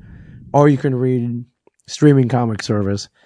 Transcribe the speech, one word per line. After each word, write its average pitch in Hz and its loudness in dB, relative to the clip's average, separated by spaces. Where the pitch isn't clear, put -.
all 147 4
you 143 2
can 139 -4
read 120 -4
streaming 139 2
comic 117 -2
service. 101 -4